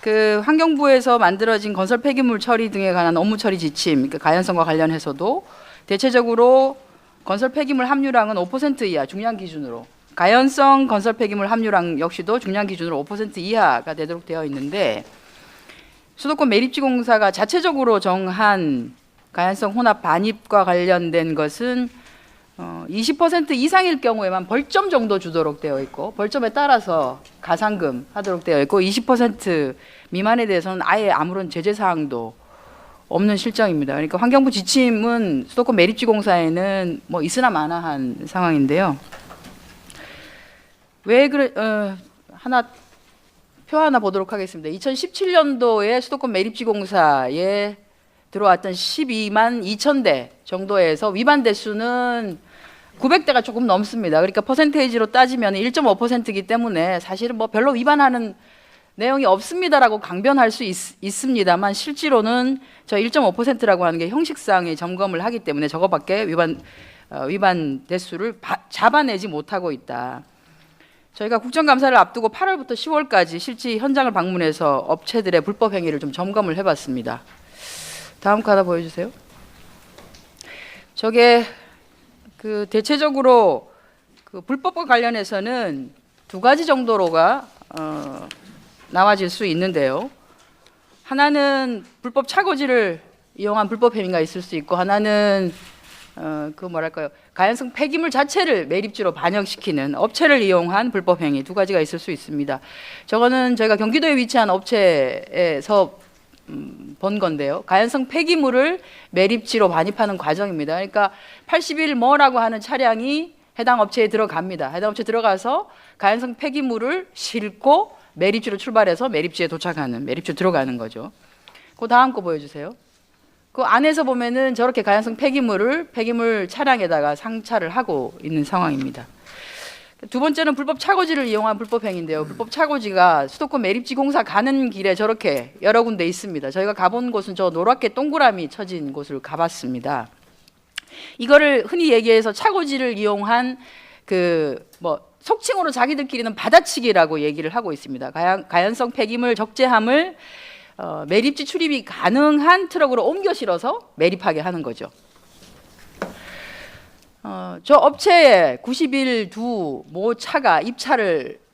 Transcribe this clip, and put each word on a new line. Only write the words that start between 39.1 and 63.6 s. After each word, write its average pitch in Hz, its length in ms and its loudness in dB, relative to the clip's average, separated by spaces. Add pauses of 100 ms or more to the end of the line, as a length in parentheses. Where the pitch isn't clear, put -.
왜 247 240 4
그래, 269 280 0
어, 208 420 -4 (360)
하나, 240 340 -2 (1000)
표 302 100 -2
하나 302 220 4
보도록 190 320 -2
하겠습니다. 185 380 -8
이천십칠 277 640 -4
년도에 240 680 2
수도권 269 300 -6
매립지 220 320 -2
공사에 190 1120 0 (560)
들어왔던 190 420 2
십이만 220 920 -2
이천 240 400 0
대 139 280 0 (120)
정도에서 190 640 0
위반 240 340 2
대수는 226 960 -4 (580)
구백 302 280 2
대가 254 160 4
조금 240 260 -4
넘습니다. 202 500 0
그러니까 190 240 2
퍼센테이지로 262 680 2
따지면 240 480 2
일점오 240 400 2
퍼센트이기 226 520 -2
때문에 190 520 0
사실은 220 380 -6
뭐 220 100 -2
별로 240 240 2
위반하는 254 640 2 (600)
내용이 262 300 0
없습니다라고 254 760 2
강변할 226 520 2
수 220 120 -8
있-, 185 380 -8
있습니다만, 202 720 0
실제로는 254 840 0 (260)
저 214 120 -2
일점오 233 360 2
퍼센트라고 220 520 0